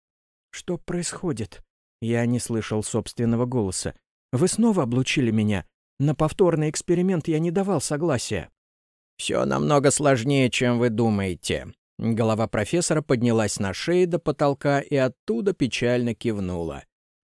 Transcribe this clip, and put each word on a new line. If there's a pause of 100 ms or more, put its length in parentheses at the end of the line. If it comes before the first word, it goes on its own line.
(500)
«Что
происходит?» (420)
Я
не
слышал
собственного
голоса. (360)
«Вы
снова
облучили
меня. (340)
На
повторный
эксперимент
я
не
давал
согласия». (680)
«Все
намного
сложнее,
чем
вы
думаете». (260)
Голова
профессора
поднялась
на
шее
до
потолка
и
оттуда
печально
кивнула. (440)